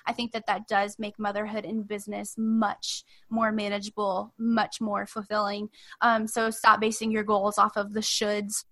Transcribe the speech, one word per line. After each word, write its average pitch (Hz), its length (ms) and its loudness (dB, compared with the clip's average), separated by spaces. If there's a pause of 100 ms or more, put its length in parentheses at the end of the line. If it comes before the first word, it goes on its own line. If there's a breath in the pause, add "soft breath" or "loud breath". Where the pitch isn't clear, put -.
I 247 60 -2
think 240 200 -4
that 220 140 -6
that 202 220 -4
does 208 300 0
make 208 200 -8
motherhood 208 480 -4
and 214 200 -4
business 208 520 -8
much 220 680 0 (240)
more 220 240 2
manageable, 202 840 -2
much 226 420 0
more 208 260 -2
fulfilling. 208 640 -2 (320 soft breath)
Um, 226 260 4
so 226 240 0
stop 214 300 6
basing 220 300 0
your 214 140 0
goals 208 340 2
off 214 180 4
of 208 160 -2
the 214 80 -2
shoulds 208 720 -2